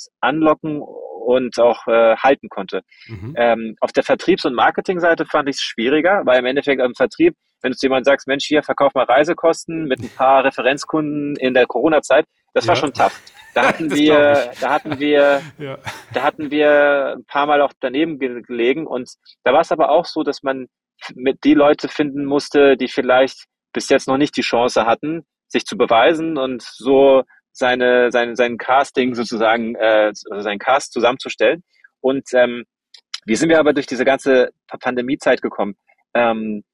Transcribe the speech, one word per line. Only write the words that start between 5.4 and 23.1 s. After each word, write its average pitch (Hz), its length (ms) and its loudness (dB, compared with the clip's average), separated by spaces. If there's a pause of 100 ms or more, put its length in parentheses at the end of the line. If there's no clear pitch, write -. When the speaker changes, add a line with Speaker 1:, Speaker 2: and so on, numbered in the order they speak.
Speaker 1:
ich's 135 120 -8
schwieriger, 156 640 0
weil 127 120 4
im 123 80 0
Endeffekt 135 360 -2
am 123 120 -2
Vertrieb, 160 400 0 (300)
wenn 127 80 -2
du 120 60 -8
zu 139 100 -2
jemandem 131 160 0
sagst, 139 240 2
„Mensch, 139 180 -4
hier, 147 160 0
verkauf 139 320 0
mal 127 120 0
Reisekosten 160 800 0
mit 127 140 -4
ein 120 120 -14
paar 135 300 2
Speaker 2:
<laughs> - 20 0
Speaker 1:
Referenzkunden 147 920 -4
in 127 180 -2
der 123 100 4
Corona-Zeit“, 147 600 0 (280)
das 117 140 -2
war 175 80 2
Speaker 2:
Ja. - 60 -2
Speaker 1:
schon 143 120 -4
tough. - 260 -2 (360)
Da 120 80 0
Speaker 2:
<laughs> 269 60 2
Speaker 1:
hatten 165 200 -4
Speaker 2:
Das 151 80 -2
Speaker 1:
wir, 151 160 4
Speaker 2:
glaub 143 400 4
ich. - 60 -20
Speaker 1:
da 127 100 -4
hatten 151 300 -4
wir, 143 500 2
Speaker 2:
<laughs> - 80 -20
Ja. 135 200 -12 (360)
Speaker 1:
da 123 80 -4
hatten 147 300 -4
wir 143 640 2
ein 117 80 -20
paar 147 220 -4
Mal 147 140 4
auch 139 180 0
daneben 143 400 -4
ge-, 123 240 -6
gelegen. 123 420 -2
Und 127 240 -8 (340)
da 127 80 2
war's 165 200 2
aber 165 180 0
auch 165 160 2
so, - 160 -8
dass 143 220 -6
man 131 240 -6 (480)
mit 131 280 -4
die 147 120 4
Leute 147 340 2
finden 143 340 -4
musste, 139 540 2
die 127 100 -4
vielleicht 127 580 0 (280)